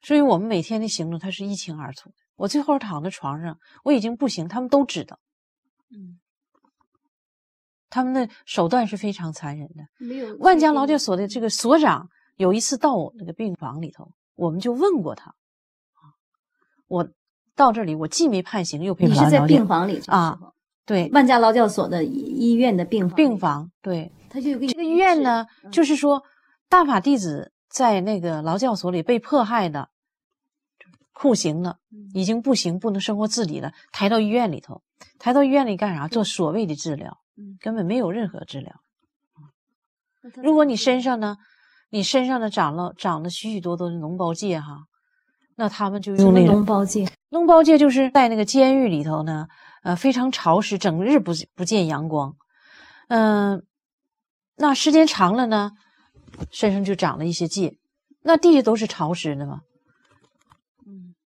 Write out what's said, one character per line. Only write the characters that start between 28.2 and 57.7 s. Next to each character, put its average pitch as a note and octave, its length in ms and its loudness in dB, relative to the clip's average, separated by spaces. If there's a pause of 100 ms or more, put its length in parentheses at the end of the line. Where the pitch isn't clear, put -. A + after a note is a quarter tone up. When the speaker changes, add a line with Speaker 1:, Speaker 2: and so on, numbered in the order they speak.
Speaker 1:
劳 D#3+ 140 -2
教 A3+ 180 0
所 F3+ 160 -6
里 F3 100 -2
被 A#3+ 160 0
迫 C4 260 0
害 G#3 240 -2
的， D3 220 -8 (1200)
酷 C4+ 220 0
刑 E3 300 -2
了， F3 140 -8 (140)
Speaker 2:
嗯。 G#3 220 -20
Speaker 1:
已 F#3+ 100 -4
经 A3+ 180 -2
不 C4+ 120 0
行， F3 240 -2
不 A3 140 -4
能 G3 100 -4
生 G#3 160 -4
活 G#3+ 100 -2
自 G#3+ 180 -4
理 D3 140 -8
了， C#3 140 -10 (180)
抬 G3+ 180 -2
到 A3+ 100 2
医 G#3+ 80 0
院 A3+ 240 0
里 - 80 -8
头。 - 240 -20 (340)
抬 B3 160 -2
到 C#4+ 100 6
医 C#4 40 4
院 C4+ 180 2
里 G#3 100 -4
干 F#3+ 200 -4
啥？ C#3+ 120 -4
做 A3 160 -2
所 E3+ 280 -2
谓 G#3+ 140 -2
的 D#3 100 -6
治 D3+ 200 -6
疗， - 240 -14 (180)
Speaker 2:
嗯。 G3+ 220 -20
Speaker 1:
根 A3 160 -8
本 G3 100 -4
没 G#3+ 120 -2
有 F#3+ 140 -2
任 G#3+ 160 -6
何 - 180 -12
治 C#3 160 -14
疗。 - 200 -20 (1400)
Speaker 2:
那 A#3+ 80 -20
他 B3+ 100 -18
Speaker 1:
如 D#4 140 2
果 D4+ 100 4
你 B3+ 100 -2
身 B3+ 280 0
上 B3 160 -2
呢， G#3 180 -6 (540)
你 G#3 100 -4
身 B3+ 240 0
上 B3+ 160 -2
呢 G#3+ 80 -4
长 D#3+ 260 -2
了， F3 220 -8
长 E3 240 -4
了 F3 80 -8
许 G#3+ 220 -10
许 G3+ 100 -6
多 F3 160 -6
多 F3 140 -6
的 E3+ 60 -8
脓 E3 200 -8
包 E3+ 160 -2
疥 F3 260 -4
哈， D3 260 -16 (720)
那 A3 120 -4
他 G3+ 220 -4
们 G3 120 -6
就 G3 140 -6
用 G3 180 8
那 F#3 80 8
个 F3 60 8
Speaker 2:
什 G#3 60 8
么 G#3 80 4
脓 G3+ 40 0
包 G3+ 200 0
疥？ F#3+ 240 -4 (200)
Speaker 1:
脓 E4+ 160 0
包 E4 160 10
疥 D4+ 160 8
就 C#4+ 120 6
是 C4 220 2
在 B3+ 180 4
那 A3+ 60 -2
个 G#3+ 100 0
监 C4+ 340 4
狱 B3+ 80 2
里 D3+ 160 0
头 D#3 200 -2
呢， D#3 240 -6 (360)
呃， F3+ 120 -2
非 C4+ 180 2
常 B3+ 180 0
潮 F3+ 300 2
湿， G3+ 160 -4
整 F3 260 -2
日 C4+ 160 4
不， E3+ 140 -2 (200)
不 F3+ 120 -6
见 G3 220 0
阳 D#3 200 -4
光。 D3 280 -4 (760)
嗯， G#3 560 2 (880)
那 C#4+ 180 2
时 D4+ 180 2
间 D#4+ 140 8
长 G3 300 0
了 B3+ 120 0
呢， G#3 260 -2 (760)
身 G#3 220 0
上 G3 120 -2
就 F#3+ 120 -2
长 E3 220 -2
了 D3+ 80 -6
一 E3+ 60 -2
些 E3+ 140 -4
疥。 E3 320 -4 (440)